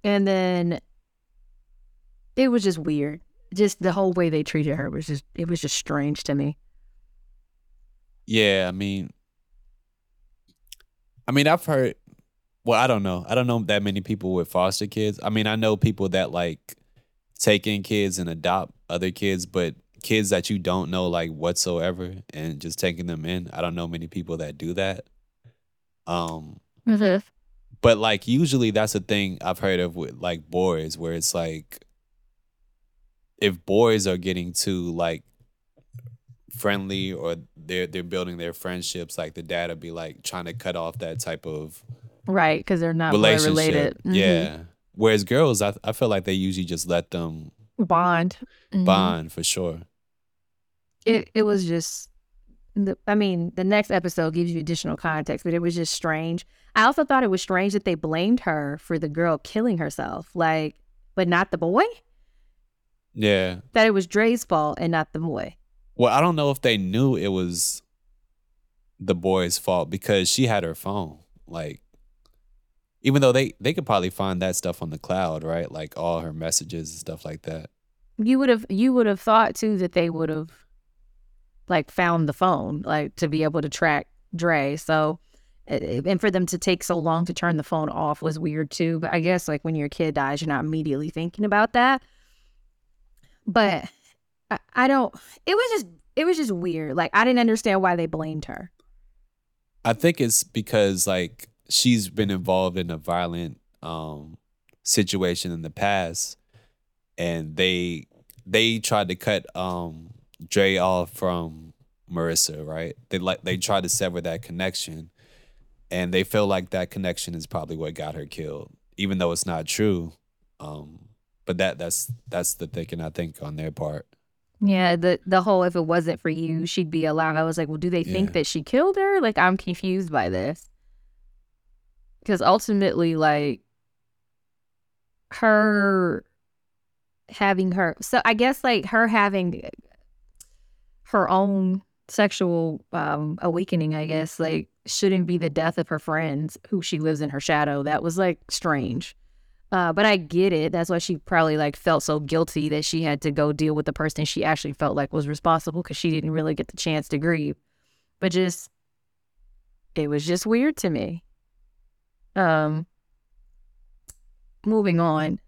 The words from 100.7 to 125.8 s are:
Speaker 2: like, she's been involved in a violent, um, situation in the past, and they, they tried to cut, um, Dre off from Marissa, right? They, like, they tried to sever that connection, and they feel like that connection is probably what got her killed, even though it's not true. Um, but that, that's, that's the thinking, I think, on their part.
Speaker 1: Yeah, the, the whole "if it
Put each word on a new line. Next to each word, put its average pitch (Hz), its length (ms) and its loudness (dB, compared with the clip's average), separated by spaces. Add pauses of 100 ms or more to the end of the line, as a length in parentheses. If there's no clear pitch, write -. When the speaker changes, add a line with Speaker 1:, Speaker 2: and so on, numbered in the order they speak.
Speaker 2:
like, 92 420 -2 (200)
she's 113 420 4
been 101 200 0
involved 92 460 0
in 87 140 -4
a 82 80 -4
violent, 85 640 -4 (200)
um, 80 560 -10 (460)
situation 90 720 0
in 82 100 -8
the 80 80 -10
past, 95 680 -4 (800)
and 82 400 -4
they, 90 520 0 (360)
they 110 360 2
tried 104 280 0
to 92 60 -4
cut, 101 320 -2 (100)
um, 87 540 -8 (380)
Dre 98 300 4
off 90 340 2
from 82 600 -4 (380)
Marissa, 82 560 -2
right? 80 300 -8 (140)
They, 95 80 -2
like, 92 240 -2
they 92 140 -2
tried 95 280 0
to 87 40 -4
sever 87 320 -2
that 82 220 -6
connection, 85 680 -8 (800)
and 90 220 -2
they 92 120 2
feel 104 220 2
like 92 240 -2
that 90 200 -4
connection 90 440 -6
is 80 120 -10
probably 80 300 -8
what 80 180 -6
got 78 200 -8
her 76 120 -10
killed, 73 460 -12 (240)
even 98 220 -2
though 87 140 2
it's - 140 -4
not 80 200 -4
true. 90 460 0 (460)
Um, 76 500 -16 (380)
but 90 120 -4
that, 87 200 0
that's, 85 320 -6 (180)
that's - 260 -4
the 82 120 -10
thinking, 85 340 -8
I 80 100 -6
think, 80 320 -8
on 76 140 -10
their 78 140 -6
part. 76 360 -8 (560)
Speaker 1:
Yeah, 185 340 4
the, 175 280 2
the 185 180 4
whole 190 200 4
"if 175 120 2
it 175 120 0